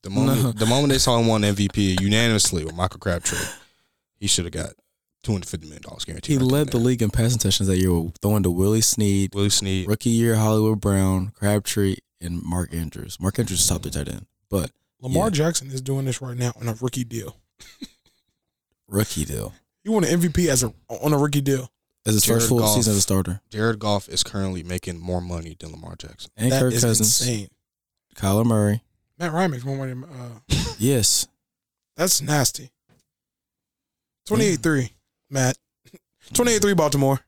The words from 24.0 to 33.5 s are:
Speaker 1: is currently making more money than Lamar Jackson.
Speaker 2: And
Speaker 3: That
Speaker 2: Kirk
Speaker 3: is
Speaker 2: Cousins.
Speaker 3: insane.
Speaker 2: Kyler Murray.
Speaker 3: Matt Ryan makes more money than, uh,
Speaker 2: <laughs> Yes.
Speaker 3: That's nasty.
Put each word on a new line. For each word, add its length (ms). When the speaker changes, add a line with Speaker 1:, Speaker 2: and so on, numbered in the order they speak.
Speaker 1:
is 140
currently 400
making 360
more 220
money 380
than 120
Lamar 240
Jackson. 400
Speaker 2:
And 160
Speaker 3:
That 80
Speaker 2:
Kirk 140
Speaker 3:
is 100
Speaker 2:
Cousins. 380
Speaker 3:
insane. 280
Speaker 2:
Kyler 320
Murray. 340
Speaker 3:
Matt 140
Ryan 180
makes 120
more 140
money 160
than, 100
uh, 360
Speaker 2:
<laughs> 300
Yes. 480
Speaker 3:
That's 280
nasty. 480